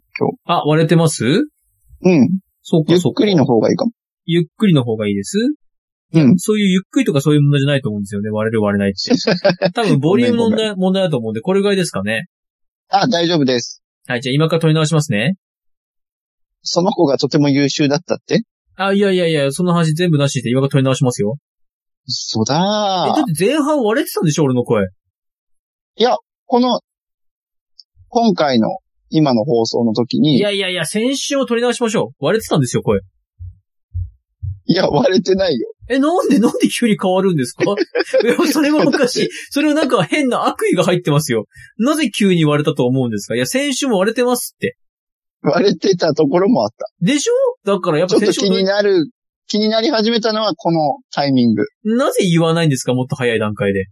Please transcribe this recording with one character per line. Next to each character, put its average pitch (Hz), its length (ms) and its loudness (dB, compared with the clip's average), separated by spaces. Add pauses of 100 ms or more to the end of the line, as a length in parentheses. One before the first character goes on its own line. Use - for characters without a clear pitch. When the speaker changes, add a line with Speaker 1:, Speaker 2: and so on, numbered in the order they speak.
(180)
Speaker 1:
今 - 120 -2
日。 - 60 -8 (100)
Speaker 2:
あ、 175 180 0
割 156 180 2
れ 156 60 0
て 170 80 2
ま 165 140 2
す？ - 140 -6
Speaker 1:
う - 840 -2
ん。 160 180 4 (340)
Speaker 2:
そ - 160 0
う 156 80 0
か、 170 120 4
そ 151 120 0
う - 20 -2
か。 - 120 0
Speaker 1:
ゆ - 20 2
っ 202 80 2
く - 0 -
り - 20 2
の 131 80 4
方 120 160 2
が 110 100 2
い 107 40 0
い - 20 0
か - 80 -2
も。 240 80 -2 (320)
Speaker 2:
ゆ 170 180 0
っ - 20 -6 (120)
く 220 120 2
り 175 40 4
の 139 100 4
方 113 140 -4
が 107 100 -4
い 101 40 0
い 101 40 0
で 101 100 -4
す？ - 120 -8 (760)
Speaker 1:
う 160 60 6
ん。 156 180 6
Speaker 2:
そ 214 160 0
う 214 40 0
い 208 60 2
う 196 40 4
ゆ 185 100 2
っ - 20 0 (100)
く 277 100 0
り 262 40 2
と 202 80 0
か 143 80 0
そ 151 120 2
う - 20 4
い 147 40 4
う 147 40 4
問 143 80 2
題 143 100 2
じ 135 40 0
ゃ - 20 0
な 143 100 0
い 135 60 -4
と 120 80 -6
思 104 80 -6
う - 20 -4
ん - 40 -4
で - 20 -8
す 98 80 -12
よ 101 80 -6
ね。 107 80 -6
割 107 200 -2
れ - 20 -2
る 110 100 0
割 101 160 2
れ 101 60 2
な 98 40 2
い 98 40 0
っ - 20 -16
て。 - 180 -4 (320)
Speaker 1:
<laughs> 180 300 -2
Speaker 2:
多 240 80 -2
分 160 160 2
ボ 160 180 2
リ 240 80 2
ュ 247 40 2
ー - 20 2
ム - 60 0
の 233 80 0
問 220 80 2
題、 220 60 0
Speaker 1:
ご 220 40 0
め - 20 -2
ん、 214 40 -2
ご - 20 -6
め 196 60 -10
ん。 - 20 -6
Speaker 2:
問 185 160 0
題 190 80 0
だ 185 80 0
と 143 80 -2
思 113 120 -6
う - 20 -4
ん - 20 -6
で、 110 80 -6
こ 185 100 -2
れ 196 80 2
ぐ 196 60 0
ら 202 80 0
い - 20 0
で 180 80 0
す 156 60 -6
か 98 120 -6
ね。 113 260 -4 (600)
Speaker 1:
あ、 190 200 2
大 170 180 0
丈 175 100 0
夫 143 80 2
で 127 160 0
す。 - 220 -12 (240)
Speaker 2:
は 127 100 -4
い、 120 60 -6
じ 127 80 -4
ゃ - 0 -
あ - 20 -2
今 151 160 2
か 165 80 0
ら 156 40 -4
撮 160 80 2
り 156 60 4
直 156 120 0
し 160 80 -2
ま 151 80 2
す - 100 -4
ね。 120 220 0 (1300)
Speaker 1:
そ - 200 -4
の 202 100 0
子 175 120 0
が 135 140 2
と 143 100 -2
て 156 100 0
も 147 120 2
優 139 180 2
秀 143 200 0
だ 143 80 0
っ - 60 -4
た - 120 -6
っ - 100 -2
て？ 202 200 -2 (320)
Speaker 2:
あ、 196 160 -2
い 202 60 2
や 202 120 2
い 185 60 2
や 180 100 0
い 160 60 0
や、 139 200 0
そ 180 120 -4
の 175 80 2
話 165 200 2
全 175 180 0
部 151 80 2
な 143 100 2
し 135 140 -6
で 113 80 -2
今 127 100 2
か 139 80 2
ら - 20 -10
撮 143 80 0
り 131 60 2
直 131 100 2
し 131 100 -2
ま 123 80 2
す - 80 -6
よ。 147 160 -2 (680)
Speaker 1:
嘘 - 380 -6
だ 131 100 -2 (540)
ー。 - 40 0
Speaker 2:
え、 - 40 -2
だ 302 60 2
っ 170 140 -4
て 175 100 -2
前 285 120 0
半 294 240 0
割 226 180 0
れ 320 60 -4
て - 60 -12
た 440 80 -4
ん - 40 0
で 151 80 2
し - 60 -4
ょ、 160 60 2
俺 131 100 0
の 123 100 0
声。 104 220 0 (1080)
Speaker 1:
い 208 60 -2
や、 240 140 2 (300)
こ 240 140 2
の、 247 200 0 (1300)
今 233 260 2
回 135 260 2
の、 110 80 0 (400)
今 151 240 2
の 110 120 0
放 117 200 0
送 120 200 -2
の 113 100 0
時 120 260 -2
に。 151 160 4
Speaker 2:
い 170 40 2
や 202 100 0
い 202 80 -2
や 190 100 -2
い 185 60 -4
や、 170 100 -4
先 240 320 -2
週 277 220 -4
を 254 80 -2
撮 240 80 -4
り 233 80 -2
直 240 100 0
し 240 100 -8
ま 233 60 0
し 214 80 -2
ょ 117 240 -2
う。 - 40 -4
割 196 140 0
れ 220 40 -6
て - 60 -10
た 214 100 0
ん - 20 4
で 127 60 0
す 120 100 -2
よ、 104 60 -2
声。 101 180 0 (1700)
Speaker 1:
い 165 80 2
や、 185 140 2
割 247 260 2
れ - 80 2
て 370 140 0
な 185 140 0
い 226 80 -2
よ。 - 120 -8 (180)
Speaker 2:
え、 262 100 -2
な 330 240 2
ん - 60 -2
で、 285 100 4
な 208 140 2
ん - 60 -
で 226 100 2
急 - 180 -2
に 208 140 0
変 190 100 0
わ 185 120 2
る 190 100 2
ん 165 40 0
で 127 100 -2
す - 60 -10
か？ - 120 -4
<laughs> 202 80 0 (520)
い - 20 -2
や、 - 100 2 (160)
そ 311 80 0
れ 285 100 2
は 302 160 2
お 269 40 4
か - 180 2
し - 160 -4
い。 - 40 -2 (220)
そ 285 120 -2
れ 302 60 0
は 294 60 0
な 311 100 0
ん 262 40 -2
か 233 140 2
変 285 260 0
な 196 180 -2
悪 427 220 -2
意 349 60 0
が 175 100 2
入 180 140 2
っ - 20 -4
て 165 100 -2
ま 147 120 2
す 127 100 -6
よ。 110 140 -2 (320)
な 269 180 0
ぜ 294 140 0
急 196 240 2
に 165 100 2
割 147 200 2
れ 156 60 0
た 143 40 -2
と 143 120 0
思 131 180 0
う 120 40 -2
ん - 20 -4
で 107 80 -4
す 101 80 -10
か？ 110 100 -4
い - 20 0
や、 - 80 -2
先 277 280 -2
週 277 120 -4
も 220 120 0
割 196 120 0
れ 233 40 -4
て 247 100 0
ま 247 120 0
す - 200 -10
っ - 20 -20
て。 - 180 -6 (640)
Speaker 1:
割 170 240 2
れ 226 100 2
て 196 200 0
た 165 180 0
と 156 120 2
こ 160 140 0
ろ 196 80 2
も 139 160 2
あ - 20 0
っ 107 40 -6
た。 - 160 -14 (140)
Speaker 2:
で 262 180 2
し 427 100 -4
ょ？ 480 40 0 (320)
だ 196 140 0
か 175 140 -2
ら 147 60 0
や 180 80 0
っ - 20 -4
ぱ - 100 2
先 269 140 2
週 - 80 -6
Speaker 1:
ち - 40 -2
ょ - 20 0
っ - 20 2
と 190 60 2
気 190 40 0
に 190 60 0
な 202 160 0
る、 196 300 2 (360)
気 208 120 -2
に 214 100 0
な 226 120 0
り 226 100 0
始 220 200 0
め 233 100 0
た 220 120 -2
の 214 100 -2
は 208 120 -2
こ - 180 -2
の 156 260 -2 (140)
タ 143 140 -2
イ 139 60 0
ミ 123 140 2
ン 113 80 2
グ。 104 100 -2 (200)
Speaker 2:
な 240 280 0
ぜ 494 140 0
言 165 140 2
わ 165 140 0
な 170 80 0
い 165 40 2
ん 151 40 2
で 131 60 0
す - 80 -8
か？ 127 100 -2
も 127 100 -2
っ - 20 -6
と - 100 -8
早 120 180 -2
い 107 40 0
段 107 160 -2
階 101 200 -2
で。 95 180 -4